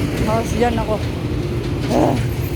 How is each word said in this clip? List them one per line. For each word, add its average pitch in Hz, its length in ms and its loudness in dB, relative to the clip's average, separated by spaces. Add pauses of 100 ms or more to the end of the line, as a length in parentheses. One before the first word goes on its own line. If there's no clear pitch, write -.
(240)
Tapos 220 320 2
dyan 233 240 2
ako. 214 160 0 (960)
Ah, - 240 4 (400)